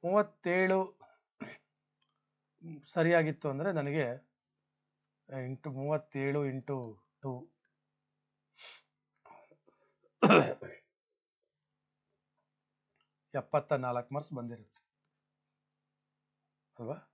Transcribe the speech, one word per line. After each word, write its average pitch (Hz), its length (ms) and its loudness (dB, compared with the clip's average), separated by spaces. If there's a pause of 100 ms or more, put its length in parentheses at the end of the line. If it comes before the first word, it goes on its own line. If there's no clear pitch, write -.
ಮೂವತ್ತೇಳು 185 720 2 (2250)
ಸರಿಯಾಗಿತ್ತು 165 560 4
ಅಂದ್ರೆ 156 220 -2
ನನಗೆ 143 340 0 (1200)
into 131 420 -8
ಮೂವತ್ತೇಳು 139 720 -2 (100)
into 135 260 -6 (440)
ಟೂ, 139 100 -8 (4000)
ಎಪ್ಪತ್ತ 143 380 -2
ನಾಲ್ಕು 123 420 -4
ಮಾರ್ಕ್ಸ್ 147 180 -8
ಬಂದಿರುತ್ತೆ 117 500 -12 (1900)
ಅಲ್ವಾ? 123 200 -10 (180)